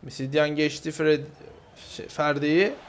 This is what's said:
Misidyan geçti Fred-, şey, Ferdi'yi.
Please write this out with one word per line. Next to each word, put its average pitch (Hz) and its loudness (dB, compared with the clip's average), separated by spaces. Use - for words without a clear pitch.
Misidyan 139 -2
geçti 151 -2
Fred-, 151 2
şey, - -12
Ferdi'yi. 151 2